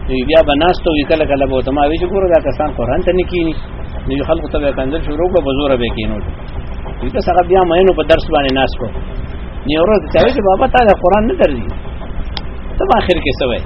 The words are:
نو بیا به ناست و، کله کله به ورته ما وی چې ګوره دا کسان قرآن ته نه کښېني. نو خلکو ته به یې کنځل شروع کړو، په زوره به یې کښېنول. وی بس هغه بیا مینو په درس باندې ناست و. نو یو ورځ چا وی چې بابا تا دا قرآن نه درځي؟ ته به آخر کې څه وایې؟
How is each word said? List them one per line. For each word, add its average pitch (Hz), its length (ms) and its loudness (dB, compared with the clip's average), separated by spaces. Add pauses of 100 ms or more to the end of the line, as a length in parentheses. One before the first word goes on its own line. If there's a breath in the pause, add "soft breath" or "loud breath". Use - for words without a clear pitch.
نو 131 100 -4 (120)
بیا 156 200 6
به 147 100 2
ناست 170 300 2
و، 175 60 2 (160)
کله 156 180 2
کله 139 200 0
به 135 100 -2
ورته 131 160 0
ما 147 140 2
وی 156 120 0
چې 175 120 -2
ګوره 190 200 0
دا 165 120 6
کسان 147 300 -2
قرآن 123 300 -2
ته 131 100 0
نه 185 120 2
کښېني. 170 300 -2 (500)
نو 135 220 -2
خلکو 160 220 -2
ته 156 120 -4
به 143 80 0
یې 135 80 -2
کنځل 139 280 -4
شروع 151 260 -2
کړو، 185 140 2
په 135 100 -2
زوره 139 240 2
به 120 80 0
یې 110 80 -2
کښېنول. 107 300 -4 (720)
وی - 140 -4
بس 202 180 -2
هغه 180 160 4
بیا 180 200 4
مینو 180 300 4
په 160 120 0
درس 160 200 2
باندې 143 280 0
ناست 131 240 0
و. 135 80 -6 (760)
نو - 100 -8
یو 156 140 2
ورځ 202 240 4
چا - 120 2
وی 214 120 4
چې - 120 -2
بابا 190 240 2
تا 254 180 4
دا 202 100 6
قرآن 190 300 2
نه 285 100 0
درځي؟ 139 300 0 (1080)
ته - 120 0
به - 100 2
آخر 185 220 2
کې 147 160 -2
څه - 120 -4
وایې؟ 110 200 -2